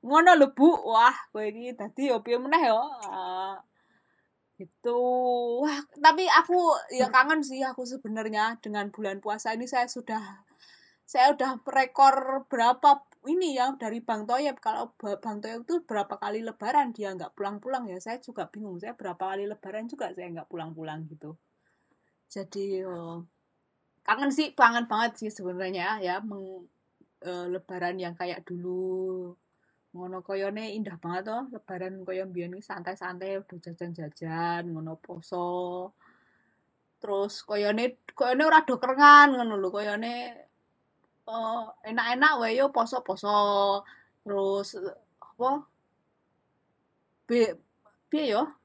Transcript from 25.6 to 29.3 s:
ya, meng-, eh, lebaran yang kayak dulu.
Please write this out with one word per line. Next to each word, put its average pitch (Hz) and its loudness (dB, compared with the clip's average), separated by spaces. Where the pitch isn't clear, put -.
ya, 180 -4
meng-, 190 -14
eh, 180 -8
lebaran 180 -6
yang 175 -8
kayak 180 -8
dulu. 185 -6